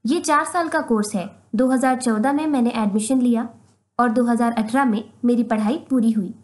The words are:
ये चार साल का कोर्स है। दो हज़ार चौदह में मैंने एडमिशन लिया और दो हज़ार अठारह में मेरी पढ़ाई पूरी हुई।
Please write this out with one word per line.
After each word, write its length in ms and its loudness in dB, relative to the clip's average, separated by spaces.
ये 160 0
चार 240 2
साल 240 -2
का 140 0
कोर्स 320 0
है। 100 -4
दो 160 2
हज़ार 300 0
चौदह 320 0
में 140 -2
मैंने 260 0
एडमिशन 480 0
लिया 260 0
और 100 4
दो 160 0
हज़ार 280 0
अठारह 320 0
में 180 0
मेरी 180 2
पढ़ाई 340 -2
पूरी 220 2
हुई। 220 -2